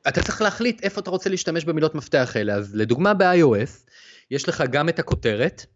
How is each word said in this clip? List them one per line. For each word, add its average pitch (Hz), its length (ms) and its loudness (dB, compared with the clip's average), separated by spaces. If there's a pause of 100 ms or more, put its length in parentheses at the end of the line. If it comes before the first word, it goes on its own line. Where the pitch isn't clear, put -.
אתה 139 140 0
צריך - 200 -4
להחליט 226 420 -2
איפה 196 180 -4
אתה 190 80 -10
רוצה 185 200 -2
להשתמש 170 360 -2
במילות 156 300 0
מפתח 131 400 0
האלה. 104 180 0
אז 101 220 -4
לדוגמה 120 380 2
ב-I 180 300 6
O 113 240 4
S, - 220 -20 (420)
יש 135 180 -4
לך - 200 -2
גם 147 200 0
את 170 100 -2
הכותרת 117 680 -2 (100)